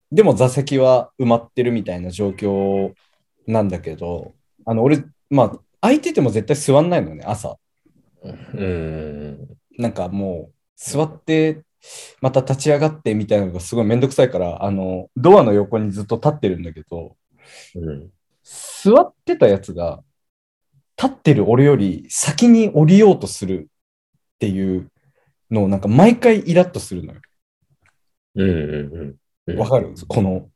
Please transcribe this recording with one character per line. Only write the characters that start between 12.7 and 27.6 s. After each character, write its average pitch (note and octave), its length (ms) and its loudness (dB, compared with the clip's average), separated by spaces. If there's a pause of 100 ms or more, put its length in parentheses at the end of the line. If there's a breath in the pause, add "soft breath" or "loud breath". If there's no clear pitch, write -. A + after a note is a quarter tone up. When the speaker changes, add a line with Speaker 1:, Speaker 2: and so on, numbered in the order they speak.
Speaker 1:
上 D3 80 4
が D#3 100 2
っ D#3 120 -8
て A2 140 -4
み G#2 120 -4
た G#2+ 100 2
い G#2 40 0
な G2 60 -2
の F2+ 60 -8
が F2 80 -10
す - 140 -12
ご A#2 60 0
い G#2+ 60 0
め A2+ 100 2
ん B2+ 40 -2
ど C3+ 80 2
く C3+ 40 -8
さ C#3 120 2
い B2 60 2
か F2+ 80 -6
ら、 F2 240 -6
あ G2+ 80 -4
の、 F#2 460 -6
ド F3 240 8
ア - 20 6
の G#2+ 120 2
横 G2+ 240 0
に G#2+ 140 -4
ず G2+ 100 -8
っ - 20 -10
と A2+ 120 -4
立 C#3+ 140 -2
っ D3+ 80 -4
て - 80 -2
る F#2 120 -2
ん E2 40 -12
だ E2 120 -14
け D#2 80 -20
ど、 - 340 -16 (580 soft breath)
Speaker 2:
う E2 180 -10
ん。 D2+ 180 -16 (340)
Speaker 1:
座 - 560 -2
っ E4+ 120 0 (120)
て F4 120 -2
た B2 120 4
や G2 100 2
つ F#2+ 140 -14
が、 F2 300 -8 (1000)
立 C4+ 120 -2
っ - 40 -20
て D3+ 180 2
る G2+ 160 2
俺 A#2 140 4
よ C#3+ 100 6
り F#2+ 340 -2
先 - 400 -2
に A3+ 220 6
降 D#3 140 2
り F3+ 140 6
よ G3+ 160 8
う - 40 -2
と G2+ 80 -8
す - 180 -10
る F2+ 240 -8
っ - 720 -20
て A2 100 -2
い F#2+ 280 -2
う F2+ 120 -8 (600)
の A2 140 0
を F#2+ 40 0
な G2 100 0
ん - 20 -8
か G#2 80 -4
毎 F#3+ 300 6
回 A3 300 2
イ E3+ 60 -2
ラ F3+ 100 6
ッ F3+ 60 -6
と - 80 -12
す - 160 -12
る F2 100 -10
の - 100 -18
よ。 - 60 -20 (1160)